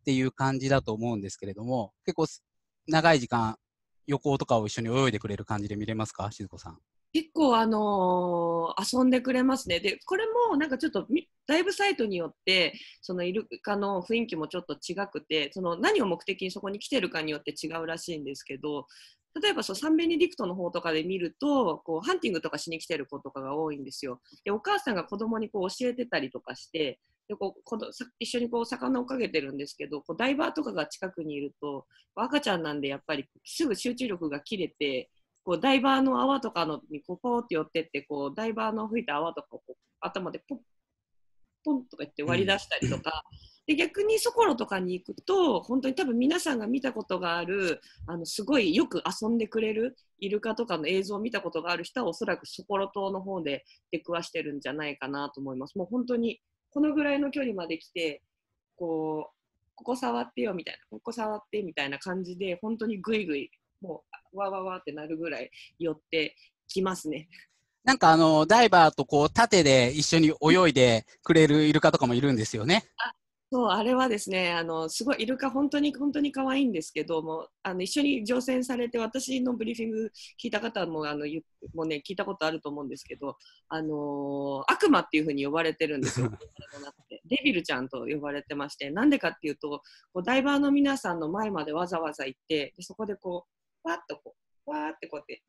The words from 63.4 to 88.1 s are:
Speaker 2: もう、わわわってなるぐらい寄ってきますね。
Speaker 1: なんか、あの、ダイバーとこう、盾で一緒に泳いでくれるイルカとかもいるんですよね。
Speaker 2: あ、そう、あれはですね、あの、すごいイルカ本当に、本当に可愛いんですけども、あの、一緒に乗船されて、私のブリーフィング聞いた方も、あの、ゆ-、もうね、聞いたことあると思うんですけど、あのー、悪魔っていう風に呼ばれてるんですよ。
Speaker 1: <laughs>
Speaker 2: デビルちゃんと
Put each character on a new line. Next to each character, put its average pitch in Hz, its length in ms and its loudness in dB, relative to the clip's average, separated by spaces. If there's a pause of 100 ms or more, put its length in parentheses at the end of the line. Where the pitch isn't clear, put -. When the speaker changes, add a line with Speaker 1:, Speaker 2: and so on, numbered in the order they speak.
Speaker 2:
も 175 240 -12 (280)
う、 185 60 -12
わ 196 120 -4
わ 190 120 -6
わ 185 160 -8
っ - 60 -18
て 143 80 -10
な 151 140 -10
る 160 100 -6
ぐ 165 120 -6
ら 135 120 -6
い 131 100 -12 (280)
寄 165 140 -2
っ 151 80 -8 (100)
て 151 260 0 (320)
き 190 140 -2
ま 185 140 0
す - 120 -10
ね。 151 200 -8 (540)
Speaker 1:
な 262 120 4
ん 254 40 0
か、 165 140 10
あ 160 40 10
の、 156 300 8
ダ 226 180 8
イ 220 40 8
バ 170 240 10
ー - 20 -18
と 139 100 0
こ 147 200 4
う、 - 60 4
盾 226 320 6
で 131 320 8
一 151 100 0
緒 165 140 4
に 156 100 8
泳 165 420 8
い - 20 0
で 120 340 6 (160)
く 165 120 4
れ 156 140 10
る 151 160 8
イ 151 80 6
ル 151 80 6
カ 156 120 8
と - 60 4
か 127 80 4
も 120 80 2
い 123 60 4
る 139 120 4
ん 123 40 4
で 107 80 0
す 117 120 -6
よ 107 100 -2
ね。 190 180 4 (140)
Speaker 2:
あ、 240 160 -4 (360)
そ 247 140 2
う、 - 40 2
あ 196 140 2
れ 247 120 2
は 254 140 2
で 214 100 0
す 208 120 -8
ね、 180 220 2
あ 170 100 0
の、 160 260 -2
す - 140 -6
ご 262 120 0
い - 80 -4
イ 220 40 -2
ル 254 120 -2
カ 269 120 -2
本 269 200 0
当 294 100 0
に、 294 160 2
本 277 160 -2
当 302 80 -2
に 285 100 2
可 269 160 -2
愛 269 160 2
い 269 40 4
ん 226 60 0
で 160 100 -2
す - 100 -12
け 151 120 -4
ど 160 180 -2
も、 160 260 -8 (140)
あ 190 120 -6
の、 185 80 -4
一 196 160 -2
緒 285 40 2
に 269 220 0
乗 247 160 0
船 254 220 0
さ 247 140 -4
れ 240 120 -2
て、 240 100 -4
私 254 420 -4
の 254 140 0
ブ 220 100 -6
リ 226 80 -4
ー - 20 -6
フ 226 80 -6
ィ 220 40 -4
ン 226 40 -4
グ 220 220 -4 (280)
聞 240 80 -6
い - 20 -4
た 208 100 -2
方 214 260 -4
も、 156 200 -4
あ 147 100 -4
の、 147 100 -6
ゆ-、 156 140 -8 (340)
も 160 80 -6
う 160 40 -2
ね、 151 200 -4
聞 202 60 -10
い 180 40 -6
た 202 80 -2
こ 196 100 -4
と 156 120 -2
あ 156 40 2
る 160 100 -6
と 147 80 -10
思 143 140 -8
う - 20 -8
ん 135 40 -8
で 131 80 -10
す - 60 -18
け 131 140 -14
ど、 139 200 -8 (320)
あ 160 140 -4
の 143 840 -4
ー、 - 40 4
悪 - 160 4
魔 214 120 8
っ - 80 -6
て - 80 0
い 151 40 6
う 156 40 -2
風 151 100 0
に 139 100 0
呼 139 60 -2
ば 165 140 0
れ 160 100 0
て - 100 -2
る 147 140 -2
ん - 20 -2
で 123 80 0
す 113 120 -2
よ。 120 100 0
Speaker 1:
<laughs> - 960 -18
Speaker 2:
デ 262 160 0
ビ 269 100 2
ル 170 100 0
ち 160 100 -4
ゃ 127 80 -2
ん 131 80 -6
と 120 240 -8